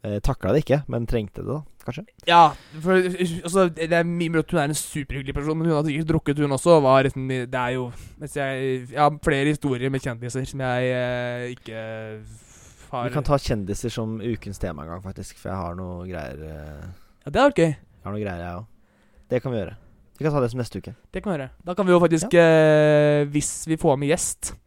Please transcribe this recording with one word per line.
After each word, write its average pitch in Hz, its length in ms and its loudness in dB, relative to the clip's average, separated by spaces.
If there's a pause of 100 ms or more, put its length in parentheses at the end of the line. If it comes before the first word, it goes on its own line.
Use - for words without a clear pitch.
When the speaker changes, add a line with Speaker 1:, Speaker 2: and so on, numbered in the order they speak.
Speaker 1:
Eh, 104 160 -4
takla 101 320 -2
det - 140 2
ikke, 139 240 0
men 120 180 -4
trengte 110 280 -4
det, 90 120 -10
da, 139 140 -6 (240)
kanskje? 127 200 -10 (220)
Speaker 2:
Ja, 170 240 8 (300)
for, 175 140 0
altså, 180 800 0
det 160 200 -2
er 170 100 2
mye 170 260 -2
mulig 165 100 2
at 156 120 -4
hun 175 80 2
er 143 80 2
en 151 60 -2
superhyggelig 139 600 -6
person, 147 240 -2
men 160 100 0
hun 160 100 2
hadde 151 160 0
sikkert 156 160 -4
drukket, 147 300 0
hun 143 120 2
også, 139 240 4
og 151 80 6
var 135 200 6
liksom, 135 260 -2
det 127 260 -4
er 123 220 -2
jo, 123 140 -6 (280)
mens 147 160 -14
jeg, 131 540 -4
jeg 135 100 -6
har 147 120 6 (120)
flere 139 220 2
historier 135 440 0
med 135 120 -2
kjendiser 123 440 -6
som 135 140 -10
jeg, 127 320 0
eh, 123 640 -4
ikke 110 240 -14 (1120)
har 123 160 -4
Speaker 1:
Vi 120 60 -6
kan 147 100 -2
ta 143 140 2
kjendiser 104 520 -4
som 113 300 -6
ukens 104 400 -8
tema 82 240 -6
en 78 60 -12
gang, 90 120 -12
faktisk, 95 360 -14
for - 120 -12
jeg 95 80 -6
har 87 180 -8
noe 90 300 -10
greier, 76 380 -10
eh, 76 400 -14 (420)
Speaker 2:
Ja, 147 60 -10
det 175 80 0
hadde 277 140 4
vært 170 100 4
gøy. 160 80 4
Speaker 1:
jeg - 320 -12
har 101 80 -8
noe 104 140 -6
greier, 90 180 -8
jeg 87 160 -10
også. 113 80 -16 (640)
Det 127 120 -2
kan 135 120 -6
vi 117 60 -2
gjøre. - 160 -8 (440)
Vi 135 60 -6
kan 156 80 2
ta 143 80 0
det 117 100 0
som 127 80 -8
neste 110 240 -6
uke. - 120 -14 (180)
Speaker 2:
Det 185 100 -8
kan 208 80 -4
vi 160 80 -2
gjøre. 131 100 -10 (160)
Da 180 80 -6
kan 196 120 0
vi 180 80 6
jo 175 80 8
faktisk, 165 320 2
Speaker 1:
Ja. 170 80 10
Speaker 2:
eh, 151 840 6
hvis 143 400 -4
vi 160 120 -2
får 147 200 2
med 143 120 -2
gjest - 440 -4 (140)